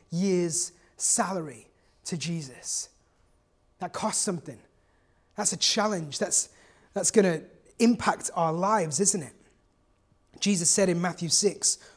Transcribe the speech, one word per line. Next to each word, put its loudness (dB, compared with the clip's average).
year's 0
salary -2
to -6
Jesus? -8
That -10
costs -2
something. -6
That's -2
a -6
challenge. 0
That's, -2
that's 0
gonna 4
impact 2
our 2
lives, 0
isn't 2
it? -14
Jesus 2
said 4
in 0
Matthew -4
six, 2